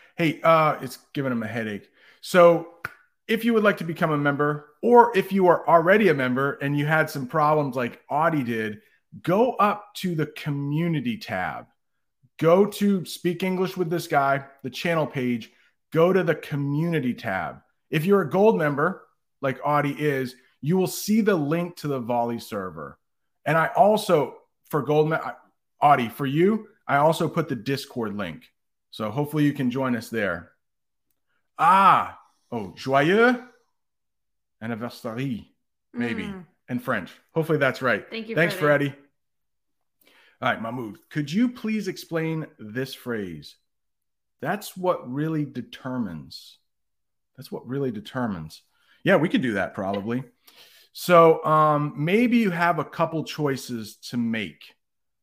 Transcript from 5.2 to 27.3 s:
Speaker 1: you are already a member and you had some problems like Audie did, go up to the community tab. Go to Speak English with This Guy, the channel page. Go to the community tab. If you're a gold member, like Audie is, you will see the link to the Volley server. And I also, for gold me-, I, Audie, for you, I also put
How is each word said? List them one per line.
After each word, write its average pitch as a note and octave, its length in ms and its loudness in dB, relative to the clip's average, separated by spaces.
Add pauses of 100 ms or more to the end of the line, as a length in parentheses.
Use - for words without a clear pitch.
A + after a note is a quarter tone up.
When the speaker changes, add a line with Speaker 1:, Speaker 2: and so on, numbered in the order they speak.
Speaker 1:
you F#3+ 160 2
are D#3+ 200 2
already F3 420 4
a D#3 40 4
member C3+ 400 -2
and C#3+ 240 -4
you D3 80 -2
had D#3 240 0
some C3+ 180 -8
problems D3+ 480 0
like A#2+ 340 -6
Audie D3+ 340 0
did, A2 380 -6 (400)
go A3+ 320 0
up - 420 -2
to F3+ 200 -6
the D3+ 120 -4
community C#3+ 920 -4
tab. F2 500 -8 (720)
Go F3 280 4
to G3+ 400 0
Speak - 360 -4
English F#3 360 -2
with F3 120 -2
This E3+ 180 -4
Guy, C#3 360 2 (200)
the B2+ 60 -8
channel D#3 380 -2
page. B2 440 -4 (400)
Go E3 200 4
to F#3+ 120 4
the D#3+ 120 2
community C#3+ 800 -2
tab. F2 480 -6 (280)
If D#3 160 -2
you're G3 160 4
a D3 80 -2
gold G3 280 4
member, D3+ 500 -2 (320)
like C3 240 -2
Audie C#3+ 340 0
is, C3+ 380 -2 (260)
you E3+ 160 0
will F#3 100 2
see G#3+ 340 0
the G3+ 140 2
link E3+ 420 -2
to D3+ 100 -8
the C#3 120 -2
Volley A#2 400 -2
server. E2+ 600 -10 (460)
And D3+ 120 2
I D#3+ 100 2
also, F3 720 2 (280)
for D3 180 -2
gold D3+ 260 2
me-, D#3 80 0
I, - 160 -6 (480)
Audie, B2+ 280 6
for C#3 180 -6
you, F#3+ 400 2 (200)
I C#3 100 2
also D#3+ 300 4
put - 220 -2